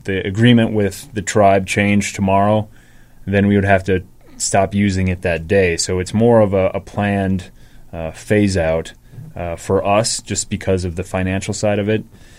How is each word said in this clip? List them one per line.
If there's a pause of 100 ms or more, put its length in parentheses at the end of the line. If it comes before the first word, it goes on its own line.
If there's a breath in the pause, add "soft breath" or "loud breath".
the
agreement
with
the
tribe
changed
tomorrow, (580 soft breath)
then
we
would
have
to (320)
stop
using
it
that
day.
So
it's
more
of
a,
a
planned, (400 soft breath)
uh,
phase
out, (420 loud breath)
uh,
for
us,
just
because
of
the
financial
side
of
it. (340 soft breath)